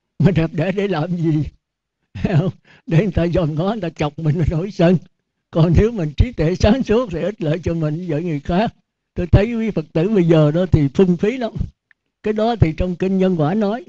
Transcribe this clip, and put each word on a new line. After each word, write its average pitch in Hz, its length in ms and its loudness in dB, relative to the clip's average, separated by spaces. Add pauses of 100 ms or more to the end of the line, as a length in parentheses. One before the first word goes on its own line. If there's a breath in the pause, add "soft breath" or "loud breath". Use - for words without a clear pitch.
(180)
Mà 165 120 4
đẹp 160 220 0
đẽ 180 200 -2
để 202 160 -2
làm 175 280 -2
gì? 156 280 0 (680)
Nghe 156 240 -2
không? 175 140 0 (340 soft breath)
Để 160 120 2
người 196 140 2
ta 165 140 0
dòm 165 280 0
ngó, 175 180 -2
người 233 80 -6
ta 170 100 -6
chọc 151 280 -6
mình, 160 200 0
mình 160 120 -2
nổi 160 200 -2
sân. 180 260 2 (540)
Còn 170 260 2
nếu 214 160 4
mình 165 240 -4
trí 247 160 2
tuệ 165 220 0
sáng 220 280 2
suốt 226 300 0
thì 165 80 -6
ích - 220 -6
lợi 160 220 -2
cho 170 100 -2
mình 160 340 -4
với 151 140 -4
người 160 180 -4
khác. 190 340 -2 (400)
Tôi 180 120 -4
thấy 233 280 4
quý 226 160 -2
Phật 165 220 -4
tử 165 160 0
bây 202 160 2
giờ 156 260 4
đó 175 160 0
thì 147 220 2
phung 180 280 2
phí 214 200 -2
lắm. 240 160 -6 (720)
Cái 208 100 -2
đó 220 240 -2
thì 170 160 -4
trong 180 240 -6
kinh 190 220 -2
Nhân 185 220 0
Quả 151 140 -2
nói, 214 340 -4